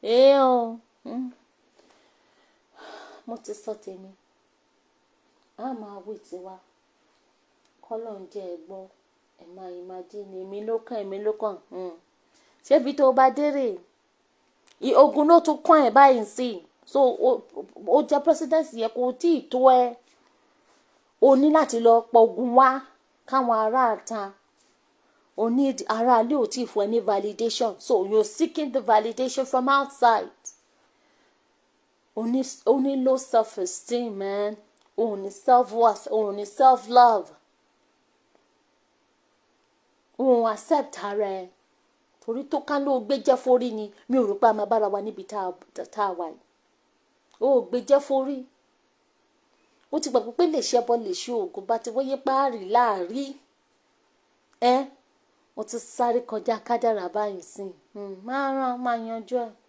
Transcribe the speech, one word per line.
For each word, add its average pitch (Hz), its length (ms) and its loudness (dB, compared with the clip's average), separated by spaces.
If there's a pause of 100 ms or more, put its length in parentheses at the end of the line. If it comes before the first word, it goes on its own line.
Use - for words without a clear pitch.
Ẹ 226 160 0 (200)
o, 240 380 0 (240)
hmm. 247 260 -10 (2000)
Mo 233 140 -14
ti 208 160 -16
sọ 214 200 -6
tèmi. 190 360 -18 (1500)
A 262 160 -10
máa 208 260 -16
wí 202 200 -16
tiwa. 185 360 -18 (1300)
Kọ́lọ́run 220 460 -14
jẹ́ 196 180 -16
ẹ 175 120 -14
gbọ́. 185 240 -20 (580)
Ẹ 170 80 -20
máa 180 240 -20
imagine, 185 680 -18
èmi 190 240 -14
ló 226 180 -6
kàn, 226 200 -12
èmi 196 200 -10
ló 208 120 -4
kàn. 214 240 -6 (100)
Hmm. 180 280 -14 (720)
Ṣébi 277 300 4
tó 277 160 2
bá 262 180 4
dé 294 220 -2
rèé? 262 220 -2 (1080)
I-, 262 140 0
ogun 285 320 6
ló 339 120 8
tún 320 180 0
kàn 311 240 4
ẹ́ 226 120 2
báyìí 262 320 8
sí. 247 240 -2 (320)
So, - 180 -2 (180)
o, 254 120 2 (540)
o 196 180 2
jẹ́ 294 200 0
president 311 500 0
yẹ 226 180 -6
kó 247 220 -6
tí 294 200 -2
ì 302 100 0
tó - 180 -6 (100)
ẹ. 254 140 6 (1400)
O 254 140 8
ní 277 140 4
láti 294 300 2
lọ 233 220 6
pọ 233 200 4
ogun 226 340 2
wá 262 140 8 (580)
káwọn 247 320 0
ará 226 260 0 (200)
ta. 220 160 -10 (1160)
O 226 120 0
ní 262 160 2 (200)
ará 233 340 2
ilé 240 160 0
ò 254 120 2
tí 254 140 -6
ì 233 60 -6
fún 208 160 -2
ẹ 202 40 -2
ní 226 120 0
validation. 208 760 -2
So, - 160 -2 (120)
you're 214 200 2
seeking 320 460 -2
the 254 100 -2
validation 233 640 0
from 254 220 -2
outside. 254 640 2 (1900)
O 220 60 -8
ní, 240 180 -2 (200)
o 233 140 2
ní 277 200 0
low 262 220 2
self-esteem, 226 960 -2
man. 202 440 -6 (420)
O 214 180 -2
ní 196 160 -10
self-worth, 233 760 2
o 214 240 -2
ní 202 140 -8
self-love. 240 840 4 (3000)
O 247 40 -2 (120)
ń 233 100 0
accept 285 540 -2
ara 208 300 -4
ẹ. 185 200 -10 (680)
Torí 233 260 -8
tó 294 180 -6
ká 294 160 -6
ló 277 200 -2
gbé 233 200 -2
jẹ́ 254 200 2
forí 247 340 0
ni, 214 140 -8 (200)
mi 247 120 -4
ò 247 60 2
rò 202 120 -2
pé 226 120 2
a 220 60 4
máa 208 120 -2
bára 214 220 0
wa 202 140 -4
níbi 202 220 -12
tá 208 180 -12
a, - 440 -10
tá 214 180 -8
a 185 120 -4
wà 170 120 -8
yìí. 156 120 -16 (1000)
O 233 80 0
ò 254 120 4
gbé 247 200 -6
jẹ́ 277 180 2
forí. 269 380 -4 (1600)
Ó 311 60 -2
ti 302 100 -4
gbàgbé 233 220 -2
pé 349 160 0
lè 311 140 -2
ṣe - 160 -2
ẹbọ, 233 180 0
lè 220 160 -6
ṣe 180 220 -8
oògùn, 196 320 -6
bá 226 120 -2
ti 226 140 -10
wáyé 262 260 -4
páàrí 262 480 -2
láàrí. 220 600 0 (1400)
Ẹ, 247 140 4 (840)
mo 214 60 -12
ti 226 220 -8
sáré 240 360 2
kọjá 226 380 -6
kádàrá 226 500 -2
báyìí 208 320 -6
sí. - 240 -4 (240)
Hmm, 202 240 -16 (100)
máa 269 300 -6
rán, 262 260 -4
máa 247 180 -4
yanjú 226 400 -10
ẹ. 233 100 -4 (220)